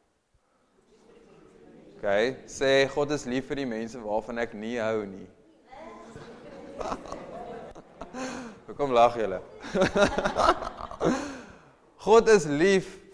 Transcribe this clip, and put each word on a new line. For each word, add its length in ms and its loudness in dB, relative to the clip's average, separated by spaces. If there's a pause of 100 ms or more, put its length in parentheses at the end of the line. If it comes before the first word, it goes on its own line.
(2000)
Okay, 480 0
sê, 440 4
"God 220 0
is 140 -2
lief 220 -4
vir 80 -6
die 100 -4
mense 340 -6
waarvan 380 -4
ek 160 -4
nie 240 -8
hou 280 -2
nie." 220 -14 (1500)
<laughs> 1900 -12
Hoekom 260 -2
lag 240 6
julle? 240 -2 (320)
<laughs> 1700 0 (600)
God 300 6
is 180 8
lief 400 4 (260)